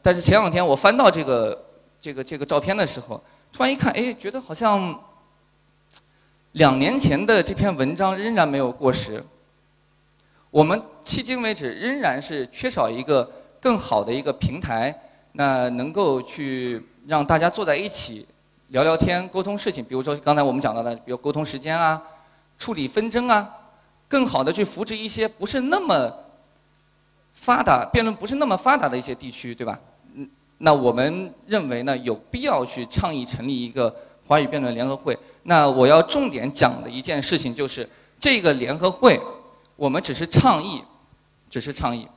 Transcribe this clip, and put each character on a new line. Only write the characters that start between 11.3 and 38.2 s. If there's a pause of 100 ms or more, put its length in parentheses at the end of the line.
为
止
仍
然
是
缺
少
一
个 (300)
更
好
的
一
个
平
台， (340)
那
能
够
去 (260)
让
大
家
坐
在
一
起 (420)
聊
聊
天、
沟
通
事
情。
比
如
说
刚
才
我
们
讲
到
的，
比
如
沟
通
时
间
啊、 (540)
处
理
纷
争
啊， (600)
更
好
地
去
扶
持
一
些
不
是
那
么 (1200)
发
达、
辩
论
不
是
那
么
发
达
的
一
些
地
区，
对
吧？ (360)
嗯， (300)
那
我
们 (160)
认
为
呢，
有
必
要
去
倡
议
成
立
一
个 (320)
华
语
辩
论
联
合
会。 (260)
那
我
要
重
点
讲
的
一
件
事
情
就
是， (320)
这